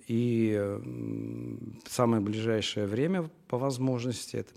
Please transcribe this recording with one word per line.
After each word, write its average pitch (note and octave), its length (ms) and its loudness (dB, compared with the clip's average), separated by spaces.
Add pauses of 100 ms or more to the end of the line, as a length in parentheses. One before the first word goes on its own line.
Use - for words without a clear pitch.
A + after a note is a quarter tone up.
И, A#2 460 4
м, A2+ 1300 -4
самое A#2 360 4
ближайшее G#2+ 640 0
время, D#3 420 0 (180)
по B2+ 120 -2
возможности, B2+ 760 -2
это A#2+ 220 -4